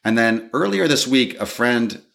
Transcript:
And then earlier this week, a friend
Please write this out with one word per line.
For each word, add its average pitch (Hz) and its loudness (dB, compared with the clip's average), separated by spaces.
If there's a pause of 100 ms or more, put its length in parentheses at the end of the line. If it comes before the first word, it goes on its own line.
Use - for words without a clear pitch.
And 113 2
then 113 0
earlier 190 0
this 143 0
week, 127 0
a 110 -4
friend 117 -2 (120)